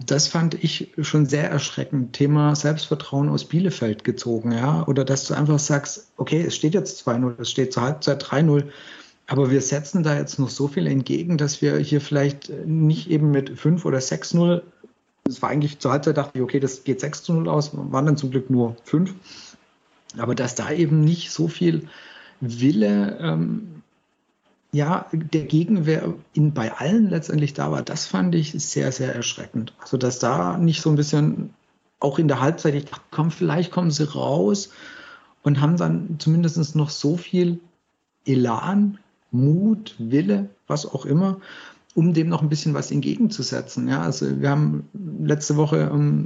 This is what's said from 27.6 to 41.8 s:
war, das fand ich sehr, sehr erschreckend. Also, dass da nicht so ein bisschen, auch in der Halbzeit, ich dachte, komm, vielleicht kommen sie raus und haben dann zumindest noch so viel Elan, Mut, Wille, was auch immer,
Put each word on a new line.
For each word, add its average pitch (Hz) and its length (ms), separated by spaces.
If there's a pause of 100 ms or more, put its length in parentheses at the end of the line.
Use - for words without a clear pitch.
war, 135 120
das - 220
fand 185 300
ich 156 160
sehr, 143 400
sehr 131 240
erschreckend. 120 640
Also, - 160
dass 123 240
da 139 380
nicht 170 240
so 160 80
ein 151 80
bisschen, 151 560 (480)
auch 139 180
in 160 80
der 127 140
Halbzeit, 151 340
ich 143 100
dachte, - 240
komm, 156 220
vielleicht 170 400
kommen 175 200
sie 147 200
raus 131 600 (680)
und 139 200
haben 160 160
dann 165 420
zumindest 160 560
noch 147 140
so 151 260
viel 175 460 (640)
Elan, 139 720 (340)
Mut, 165 680
Wille, 139 500 (180)
was 147 180
auch - 200
immer, 190 340 (560)